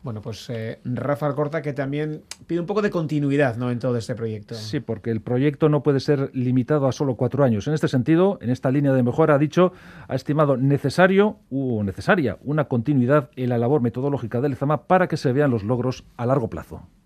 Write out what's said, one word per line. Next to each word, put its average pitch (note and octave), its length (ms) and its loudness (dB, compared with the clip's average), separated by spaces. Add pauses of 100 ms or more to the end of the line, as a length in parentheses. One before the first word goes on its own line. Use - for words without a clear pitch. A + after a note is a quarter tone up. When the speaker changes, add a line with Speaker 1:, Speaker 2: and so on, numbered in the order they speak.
Speaker 1:
Bueno, A2 180 -10
pues, - 280 -12
eh, A2+ 340 -8
Rafa B2 440 -4
Alcorta, D3 340 -4
que C#3+ 100 -6
también D3 520 -6 (220)
pide E3+ 140 -4
un E3+ 60 -4
poco G3+ 160 -2
de G3+ 80 2
continuidad, C#3+ 680 0
¿no?, B2 160 -2
en A#2+ 80 -4
todo B2+ 160 -2
este A#2 200 -6
proyecto. G#2+ 380 -8
Speaker 2:
Sí, A2 280 -6
porque A2+ 300 -4
el A2+ 100 -2
proyecto C#3 480 2
no D3 120 2
puede C#3 200 2
ser C#3 320 0
limitado C3 560 2
a - 20 0
solo C3 240 -2
cuatro C3 300 2
años. A2 220 2
En D3 60 -2
este D#3 140 0
sentido, E3 540 2
en A2 80 -4
esta B2+ 200 -2
línea C#3+ 220 2
de C3 100 4
mejora, D3 340 4
ha - 20 4
dicho, E3+ 340 2 (380)
ha - 40 -10
estimado C#3+ 440 0
necesario F3 800 2 (120)
u B2+ 340 -2
necesaria A#2+ 580 0
una C#3+ 240 -2
continuidad C3 720 2
en B2+ 100 -4
la B2 100 0
labor C#3 220 2
metodológica B2 600 -4
de C#3+ 80 0
Lezama C#3 380 -4
para F#3 200 4
que - 80 -4
se C#3 160 0
vean C#3 200 2
los A2 120 0
logros A#2+ 400 -4 (140)
a A#2+ 80 -6
largo B2 240 0
plazo. - 360 -14 (200)